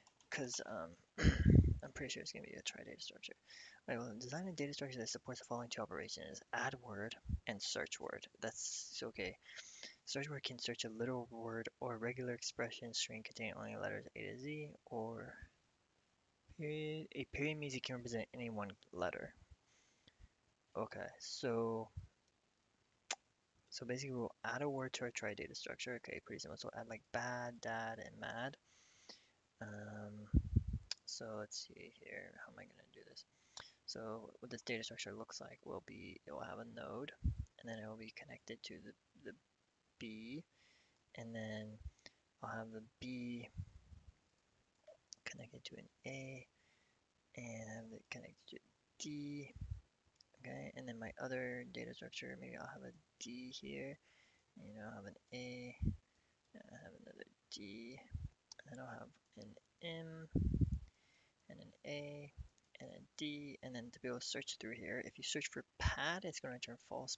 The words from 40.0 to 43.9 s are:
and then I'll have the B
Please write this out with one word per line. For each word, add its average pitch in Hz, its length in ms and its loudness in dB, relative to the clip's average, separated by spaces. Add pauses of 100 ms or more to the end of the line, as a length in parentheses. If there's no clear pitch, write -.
and 117 180 -4
then 110 360 0 (720)
I'll 113 80 0
have 113 200 0
the 110 120 -6 (180)
B 123 480 0 (1800)